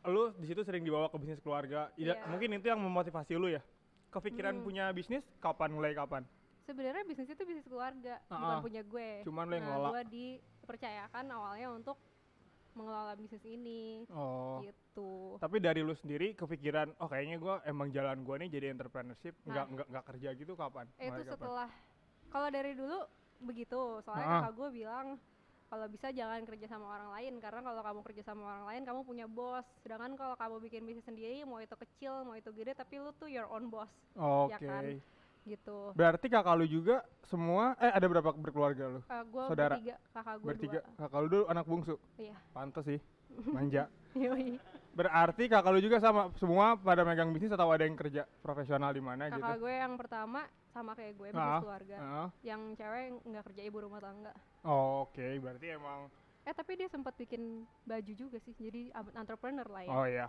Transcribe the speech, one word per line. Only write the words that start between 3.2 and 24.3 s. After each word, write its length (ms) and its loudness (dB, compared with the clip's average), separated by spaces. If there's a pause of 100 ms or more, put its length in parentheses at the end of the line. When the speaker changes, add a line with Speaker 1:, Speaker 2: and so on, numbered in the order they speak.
Speaker 1:
lu 140 4
ya? 100 2 (500)
Kepikiran 460 -2
Speaker 2:
Hmm. 80 -6
Speaker 1:
punya 260 -2
bisnis 340 -2 (140)
kapan, 340 0
mulai 220 2
kapan? 300 -2 (400)
Speaker 2:
Sebenarnya 400 -4
bisnis 240 -6
itu 140 -12
bisnis 220 -6
keluarga, 580 -8
Speaker 1:
Heeh. 160 -10
Speaker 2:
bukan 240 2
punya 200 -6
gue. 280 -8 (140)
Speaker 1:
Cuman 220 -4
lu 80 0
yang 120 0
Speaker 2:
Nah, 80 -2
Speaker 1:
ngelola. 160 2
Speaker 2:
gue 200 -2
dipercayakan 1200 -10
awalnya 400 -6
untuk 280 -8 (760)
mengelola 420 -8
bisnis 300 -14
ini. 680 -10
Speaker 1:
Oh. 540 -4
Speaker 2:
Gitu. 720 -12
Speaker 1:
Tapi 240 -2
dari 220 4
lu 120 0
sendiri 380 -2
kepikiran, 680 -2
"Oh, 140 -6
kayaknya 240 -2
gue 180 -2 (120)
emang 240 -2
jalan 340 0
gue 140 -4
nih 120 -6
jadi 200 -4
entrepreneurship, 720 -8
nggak, 220 -2
Speaker 2:
Nah. 80 -10
Speaker 1:
nggak, 160 -6
nggak 180 -8
kerja 260 -8
gitu," 220 -12
kapan? 300 -8 (100)
Speaker 2:
Eh, 80 -12
itu 80 -6
Speaker 1:
Mulai 140 -8
kapan? 100 -8
Speaker 2:
setelah, 340 -8 (600)
kalau 180 0
dari 240 -2
dulu 260 -4 (440)
begitu, 380 -6 (200)
soalnya 240 -4
Speaker 1:
Heeh. 160 6